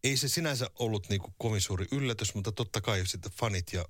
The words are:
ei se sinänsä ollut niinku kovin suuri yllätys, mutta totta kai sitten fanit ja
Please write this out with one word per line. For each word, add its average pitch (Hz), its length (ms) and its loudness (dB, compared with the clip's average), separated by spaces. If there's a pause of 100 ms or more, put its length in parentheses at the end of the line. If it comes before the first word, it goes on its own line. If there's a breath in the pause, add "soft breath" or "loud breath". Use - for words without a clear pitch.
ei 135 120 4
se 131 120 2
sinänsä 139 500 0
ollut 110 300 0
niinku 95 300 -2
kovin 110 220 2
suuri 90 320 0
yllätys, 123 420 0
mutta 104 180 -2
totta 110 280 0
kai 98 260 2
sitten 98 260 -4
fanit 98 400 0
ja 87 180 0